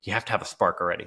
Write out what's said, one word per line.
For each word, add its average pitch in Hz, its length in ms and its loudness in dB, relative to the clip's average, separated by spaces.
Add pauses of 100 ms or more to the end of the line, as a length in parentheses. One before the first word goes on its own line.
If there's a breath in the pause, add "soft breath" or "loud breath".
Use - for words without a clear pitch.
You 98 100 -6
have 113 120 0
to 117 80 -2
have 107 100 2
a - 20 -8
spark - 360 0
already. 87 260 -2